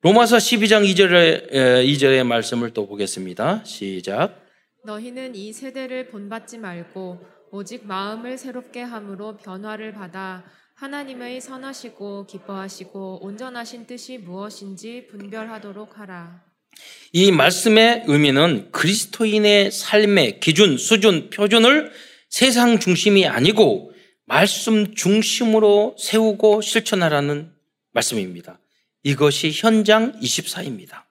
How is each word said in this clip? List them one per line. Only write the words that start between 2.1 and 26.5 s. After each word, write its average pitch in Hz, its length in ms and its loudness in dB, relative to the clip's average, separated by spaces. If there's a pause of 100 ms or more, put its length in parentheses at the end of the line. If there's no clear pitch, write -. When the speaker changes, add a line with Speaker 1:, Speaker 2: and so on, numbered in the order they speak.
Speaker 1:
말씀을 117 500 -2
또 104 140 -6
보겠습니다. 101 760 -6
시작. 98 760 -6 (440)
Speaker 2:
"너희는 247 500 -14
이 208 180 -14
세대를 254 560 -12
본받지 226 500 -16
말고 180 600 -14 (320)
오직 208 340 -16
마음을 214 520 -10
새롭게 247 440 -16
함으로 208 560 -14
변화를 214 560 -14
받아 190 520 -14 (300)
하나님의 262 640 -14
선하시고 247 880 -14
기뻐하시고 190 1000 -14
온전하신 233 600 -14
뜻이 247 300 -16
무엇인지 202 920 -16
분별하도록 208 880 -16
하라." 175 420 -18 (680)
Speaker 1:
이 190 200 6
말씀의 220 760 4
의미는 147 640 2
그리스도인의 208 1000 0
삶의 202 680 2
기준, 160 380 4
수준, 196 540 2
표준을 233 600 2 (380)
세상 240 500 2
중심이 185 460 2
아니고 139 680 2 (340)
말씀 208 680 0
중심으로 214 1040 2
세우고 214 640 2